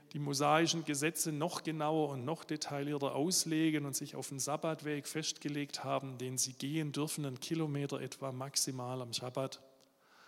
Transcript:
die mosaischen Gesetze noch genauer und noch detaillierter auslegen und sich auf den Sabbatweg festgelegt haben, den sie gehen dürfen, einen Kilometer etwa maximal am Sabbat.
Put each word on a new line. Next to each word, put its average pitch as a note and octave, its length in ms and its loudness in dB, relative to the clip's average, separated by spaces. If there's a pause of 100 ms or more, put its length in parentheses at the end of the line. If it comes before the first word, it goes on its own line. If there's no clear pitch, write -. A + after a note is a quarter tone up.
(120)
die D3+ 80 -4
mosaischen D3+ 680 4
Gesetze D#3 460 2
noch D3+ 320 0
genauer D#3 460 2
und C3+ 140 -4
noch D#3 200 -2
detaillierter C#3+ 720 -2
auslegen D#3 720 4
und C3+ 80 -4
sich C#3 200 -6
auf C3 140 -6
den C#3 100 -6
Sabbatweg D3+ 680 -2
festgelegt C#3+ 760 -2
haben, C3+ 360 -2
den B2+ 180 -2
sie C3 160 0
gehen D3 380 -2
dürfen, D3 340 0
einen C3 140 -4
Kilometer C#3+ 600 0
etwa C3+ 320 -6
maximal B2+ 680 -2
am A#2 100 -8
Sabbat. B2+ 480 -4 (680)